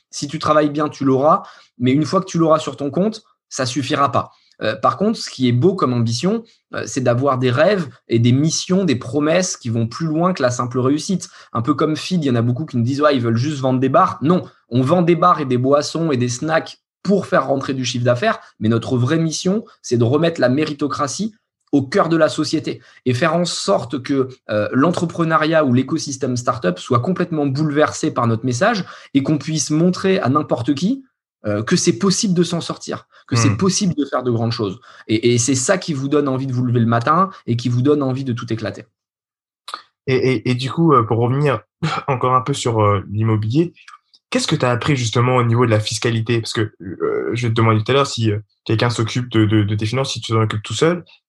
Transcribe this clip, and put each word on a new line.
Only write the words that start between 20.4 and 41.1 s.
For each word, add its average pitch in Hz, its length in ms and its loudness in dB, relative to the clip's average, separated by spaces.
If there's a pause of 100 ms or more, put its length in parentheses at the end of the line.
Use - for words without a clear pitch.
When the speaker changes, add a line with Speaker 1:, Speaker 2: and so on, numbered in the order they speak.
Speaker 1:
la 123 80 2
méritocratie 147 840 -2 (360)
au 143 120 2
cœur 135 260 0
de 165 80 2
la 156 120 4
société 151 540 -4 (220)
et 127 100 0
faire 160 200 0
en 175 100 2
sorte 160 580 -4
que, 135 260 0 (220)
euh, 104 220 0
l'entrepreneuriat 160 920 2
ou 127 80 2
l'écosystème 135 640 -2
startup 131 420 -2
soit 120 220 0
complètement 170 460 -2
bouleversé 147 640 0
par 123 160 0
notre 113 180 0
message 175 400 0 (300)
et 139 80 4
qu'on 156 160 0
puisse 156 320 -4
montrer 180 480 2
à 123 100 -2
n'importe 143 460 0
qui, 220 300 -2 (420)
euh, 104 160 -2
que 175 140 0
c'est 170 220 0
possible 190 360 0
de 175 80 2
s'en 165 180 -2
sortir, - 460 -10 (220)
que - 80 0
c'est 113 140 4
Speaker 2:
Hmm. 107 80 -2
Speaker 1:
possible 190 360 0
de 143 120 -2
faire 131 160 -4
de 127 80 -2
grandes 117 220 0
choses. 101 280 -4 (260)
Et, 120 280 0
et 120 40 2
c'est 135 160 0
ça 185 240 0
qui 175 140 -6
vous 135 160 -4
donne 143 180 0
envie 135 200 -2
de 135 60 -4
vous 123 120 0
lever 123 160 2
le 113 60 2
matin 147 440 2 (160)
et 120 100 -2
qui 123 120 -4
vous 123 140 0
donne 147 200 4
envie 131 220 -4
de 127 80 -4
tout 120 200 -6
éclater. 110 340 -8 (1200)
Speaker 2:
Et, 131 100 2
et, 127 340 0
et 127 40 2
du 123 160 -4
coup, 165 240 2
euh, 117 100 4
pour 110 140 0